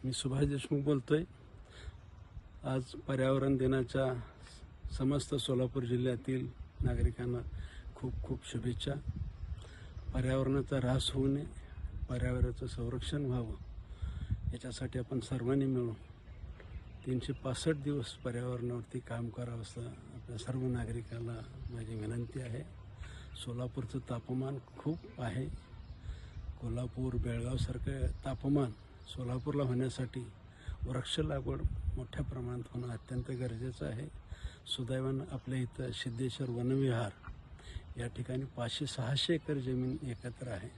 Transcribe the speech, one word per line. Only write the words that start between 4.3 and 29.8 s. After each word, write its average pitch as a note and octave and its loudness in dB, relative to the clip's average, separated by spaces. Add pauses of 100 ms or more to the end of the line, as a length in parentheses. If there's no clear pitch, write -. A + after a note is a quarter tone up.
समस्त C#3 4
सोलापूर B2+ 2
जिल्ह्यातील B2 2 (380)
नागरिकांना - 4 (560)
खूप B2+ -2 (100)
खूप - -2
शुभेच्छा. B2 0 (1200)
पर्यावरणाचा C3 4
ऱ्हास B2+ 4
होऊ C3+ 4
नये, C#3 4 (640)
पर्यावरणाचं B2 4
संरक्षण B2 0
व्हावं, A#2+ 2 (960)
याच्यासाठी B2+ -2
आपण B2 0
सर्वांनी C3+ 4
मिळून B2 4 (1120)
तीनशे B2+ 2
पासष्ट C#3 2
दिवस C#3+ 0 (100)
पर्यावरणावरती B2 -2
काम A#2 -4
करावं, A#2+ -4
असं A#2 -8
आपल्या - -10
सर्व B2+ 0
नागरिकांना A#2 -2 (380)
माझी A2+ -4
विनंती A2+ -2
आहे. B2 -4 (840)
सोलापूरचं A#2+ -2
तापमान B2+ 0 (200)
खूप - -2
आहे. B2+ 0 (1160)
कोल्हापूर, B2 0
बेळगावसारखं B2 2
तापमान C3+ 4 (340)
सोलापूरला C3 0
होण्यासाठी B2+ 2 (640)